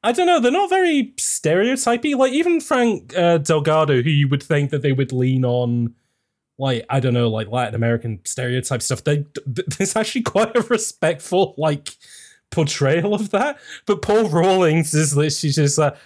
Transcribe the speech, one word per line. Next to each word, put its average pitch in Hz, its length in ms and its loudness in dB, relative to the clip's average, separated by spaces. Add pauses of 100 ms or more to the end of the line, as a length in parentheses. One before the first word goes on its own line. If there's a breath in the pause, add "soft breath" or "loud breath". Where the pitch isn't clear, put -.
I 233 60 2
don't 349 160 2
know, 349 120 4
they're 240 120 2
not 370 180 0
very 330 480 0
stereotypy. 240 1000 0
Like, 262 160 2
even 330 260 0
Frank, 240 580 0
uh, 170 200 4
Delgado, 151 640 2
who 135 80 0
you 143 180 2
would 139 160 0
think 143 280 0
that 143 100 -2
they 143 100 0
would 135 220 -2
lean 127 320 0
on, 120 480 0 (680)
like, 127 300 -4
I 135 100 0
don't 131 140 0
know, 117 160 2
like, 110 200 -4
Latin 117 260 -4
American 117 500 -2
stereotype 127 560 -4
stuff, - 240 -4
they, 147 120 0 (280)
th-, 127 220 -6
<laughs> 143 100 -6
there's 196 180 -2
actually 220 280 -2
quite 214 340 0
a 233 40 2
respectful, 190 960 -2
like, 147 380 -4 (560 loud breath)
portrayal 160 600 0
of 208 180 -4
that. 226 260 -2 (280 loud breath)
But 202 160 -2
Paul 214 280 2
Rawlings 165 640 2
is 151 220 2
literally 147 380 0
just 143 240 2
like, 151 180 2 (100)